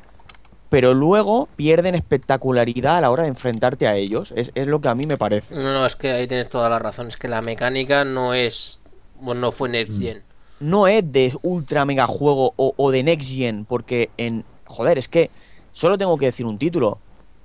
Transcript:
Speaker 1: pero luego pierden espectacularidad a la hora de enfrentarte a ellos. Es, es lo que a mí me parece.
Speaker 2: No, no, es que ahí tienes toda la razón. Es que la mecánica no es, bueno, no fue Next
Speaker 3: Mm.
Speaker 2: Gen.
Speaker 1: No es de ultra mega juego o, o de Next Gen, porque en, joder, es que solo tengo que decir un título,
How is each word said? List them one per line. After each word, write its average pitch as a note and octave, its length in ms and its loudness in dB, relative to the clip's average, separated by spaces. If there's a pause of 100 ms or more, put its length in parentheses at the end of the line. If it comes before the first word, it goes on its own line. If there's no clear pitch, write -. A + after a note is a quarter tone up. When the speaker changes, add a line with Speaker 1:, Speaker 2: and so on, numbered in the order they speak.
(680)
Speaker 1:
pero B2+ 260 6
luego G3+ 640 2
pierden E3 380 2
espectacularidad C3 1040 0
a - 20 2
la C3 100 4
hora D3 140 2
de D3 60 -2
enfrentarte B2+ 580 0
a G#2 80 2
ellos. G#2 400 -4
Es, A#2+ 180 -6
es C3+ 120 -4
lo D3 160 0
que C#3+ 60 0
a A#2+ 60 0
mí C3+ 120 -4
me D3 100 -2
parece. G#2 380 -2
Speaker 2:
No, C#3 80 -6 (100)
no, C3+ 140 0
es - 100 -2
que C3+ 160 -4
ahí B2 160 -2
tienes B2 220 -4
toda A#2 180 0
la A#2 100 0
razón. A2 300 -8
Es A2 80 -12
que B2+ 120 -10
la A2+ 140 -2
mecánica C3 600 0
no C3 300 -2
es, - 440 -2 (420)
bueno, B2 200 -6
no B2 120 0
fue C3 180 -4
Next A2 260 -4
Speaker 3:
Mm. G2+ 60 -4
Speaker 2:
Gen. A2 200 -8 (380)
Speaker 1:
No F#3 260 4
es G3 240 2
de B2+ 220 4 (100)
ultra D#3 440 -2
mega C3+ 200 2
juego C3+ 500 2
o, C3 200 0
o C#3 140 2
de C3 120 2
Next C#3 300 0
Gen, A#2 320 -4
porque A#2+ 540 -2
en, A2+ 260 -6 (220)
joder, C#3 320 -2
es B2 100 -8
que E3 220 2 (420)
solo F#3 240 0
tengo F#3 220 0
que C#3 80 0
decir B2 200 -2
un G#2 120 -6
título, C#3 400 0 (460)